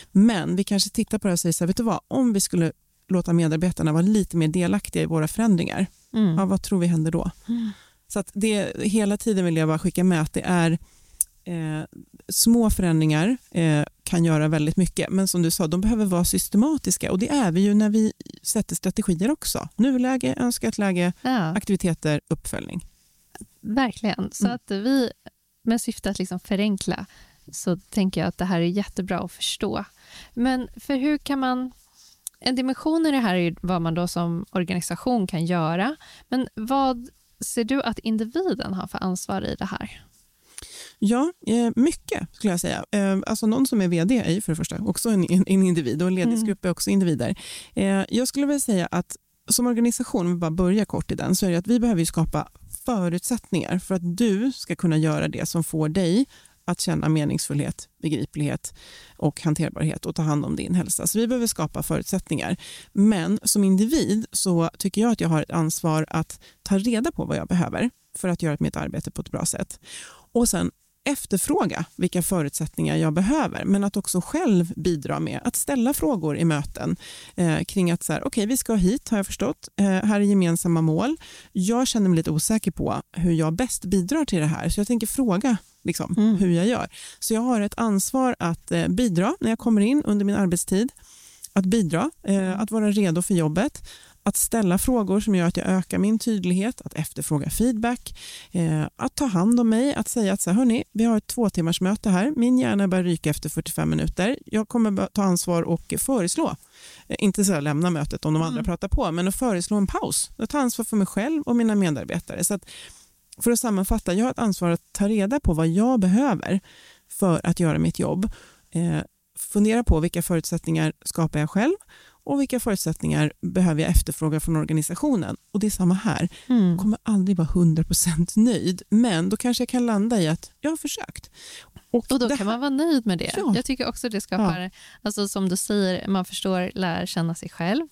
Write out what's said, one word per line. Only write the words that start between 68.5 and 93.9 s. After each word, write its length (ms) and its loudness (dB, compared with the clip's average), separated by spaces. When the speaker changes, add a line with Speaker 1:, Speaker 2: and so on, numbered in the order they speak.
Speaker 1:
mitt 160 -2
arbete 340 -6
på 100 -10
ett 100 -14
bra 160 -6
sätt. 340 -6
Och 160 2
sen 220 -2
efterfråga 760 -2
vilka 260 -2
förutsättningar 760 -2
jag 160 2
behöver, 520 0
men 200 2
att 120 -4
också 240 -2
själv 560 2
bidra 440 -2
med 240 -4
att 120 -4
ställa 380 0
frågor 440 0
i 60 2
möten, 520 -2
eh, 280 2
kring 260 0
att 120 0
så 100 -4
här, 140 -4
"Okej, 200 0
vi 100 0
ska 180 -2
hit, 340 2
har 80 2
jag 100 0
förstått. 500 -6
Eh, 100 4
här 340 2
är 40 4
gemensamma 580 4
mål. 340 2
Jag 360 0
känner 200 2
mig 80 6
lite 140 0
osäker 400 0
på 320 -4
hur 160 2
jag 220 2
bäst 300 -4
bidrar 400 0
till 160 0
det 60 2
här, 220 -2
så 120 0
jag 60 0
tänker 200 0
fråga, 500 2
liksom, 340 -2
Speaker 2:
Mm. 180 4
Speaker 1:
hur 140 4
jag 160 4
gör." 220 0
Så 160 -2
jag 60 2
har 200 2
ett 180 -2
ansvar 600 2
att, 340 -4
eh, 160 2
bidra 520 2
när 100 0
jag 80 0
kommer 220 2
in 240 4
under 200 2
min 120 0
arbetstid. 560 0
Att 140 2
bidra, 440 2
eh, 140 0
Speaker 2:
Mm. 240 0
Speaker 1:
att 100 -4
vara 200 2
redo 320 2
för 120 0
jobbet. 540 0